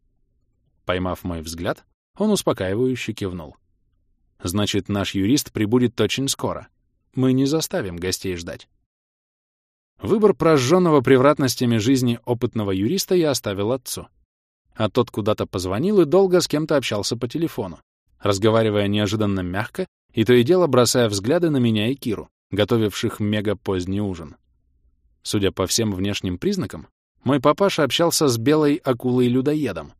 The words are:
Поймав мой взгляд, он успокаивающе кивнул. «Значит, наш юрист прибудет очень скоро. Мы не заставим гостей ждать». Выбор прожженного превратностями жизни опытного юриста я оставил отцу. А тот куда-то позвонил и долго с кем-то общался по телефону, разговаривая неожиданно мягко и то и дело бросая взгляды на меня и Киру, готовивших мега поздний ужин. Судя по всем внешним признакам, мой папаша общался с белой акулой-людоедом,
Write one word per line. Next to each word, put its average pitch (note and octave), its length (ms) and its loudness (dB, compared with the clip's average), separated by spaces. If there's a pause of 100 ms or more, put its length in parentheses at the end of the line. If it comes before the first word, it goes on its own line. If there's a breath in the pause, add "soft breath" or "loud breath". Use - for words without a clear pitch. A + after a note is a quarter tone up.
(840)
Поймав F2+ 400 -4
мой E2+ 160 -6
взгляд, E2+ 440 -8 (320)
он G#3+ 140 0
успокаивающе B2+ 840 -2
кивнул. F2 420 -8 (840)
«Значит, G2+ 460 -2
наш G2+ 260 -2
юрист G2+ 380 0
прибудет A#2 480 0
очень C3 280 0
скоро. F2+ 400 -6 (460)
Мы C3 180 2
не C3 140 2
заставим C#3+ 500 -4
гостей F#2 400 -4
ждать». E2+ 320 -12 (1300)
Выбор G3 340 2
прожженного D#3 680 4
превратностями B2+ 760 4
жизни A#2+ 460 2
опытного A#2 480 -2
юриста D#3 420 0
я D#3 160 2
оставил G#2 420 -2
отцу. - 360 -8 (640)
А G#2+ 160 -2
тот A#2+ 200 0
куда-то G#2 360 -2
позвонил A2 540 0
и E3+ 40 6
долго F3+ 360 4
с - 80 -4
кем-то D3+ 280 -2
общался A2+ 400 -4
по A#2+ 120 -6
телефону, B2 520 -6 (400)
разговаривая G#2 680 2
неожиданно G#2 520 0
мягко F#2+ 460 -6 (260)
и A2+ 120 0
то B2 80 4
и B2 100 6
дело F3 240 4
бросая B2 420 2
взгляды B2 400 0
на D3 100 0
меня A2+ 300 0
и C3+ 60 -2
Киру, - 340 -8 (220)
готовивших G#2+ 680 0
мега G#2 360 -2
поздний F#2+ 440 -4
ужин. E2+ 360 -8 (840)
Судя G2 300 0
по F#2+ 140 -2
всем G#2+ 260 -2
внешним F#2+ 460 -4
признакам, F3+ 500 -4 (340)
мой C3+ 180 0
папаша D3+ 440 2
общался D#3 440 2
с A#2+ 80 2
белой D3 400 2
акулой-людоедом, B2 1200 -2